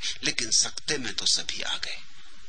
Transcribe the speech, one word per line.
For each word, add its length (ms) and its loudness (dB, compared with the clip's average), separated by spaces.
लेकिन 300 2
सकते 440 2
में 180 -2
तो 120 0
सभी 340 2
आ 160 0
गए, 200 -4